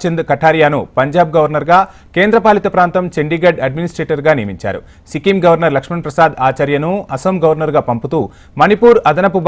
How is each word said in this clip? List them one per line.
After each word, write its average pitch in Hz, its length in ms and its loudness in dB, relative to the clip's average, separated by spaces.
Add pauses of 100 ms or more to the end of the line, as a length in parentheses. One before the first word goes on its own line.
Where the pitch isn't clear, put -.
చంద్ 165 240 -2
కఠారియాను 151 520 2 (180)
పంజాబ్ 151 380 0
గవర్నర్గా, 151 420 2 (400)
కేంద్రపాలిత 214 580 2
ప్రాంతం 180 300 0 (100)
చండీగఢ్ 160 420 0 (100)
అడ్మినిస్ట్రేటర్గా 156 720 -2
నియమించారు. 98 420 -8 (320)
సిక్కిం 190 320 0
గవర్నర్ 165 320 2
లక్ష్మణ్ 170 280 -6
ప్రసాద్ 156 300 0 (140)
ఆచార్యను 143 420 -2 (240)
అస్సాం 190 300 -2
గవర్నర్గా 151 440 0
పంపుతూ 131 300 -4 (420)
మణిపూర్ 220 380 4 (120)
అదనపు 185 360 0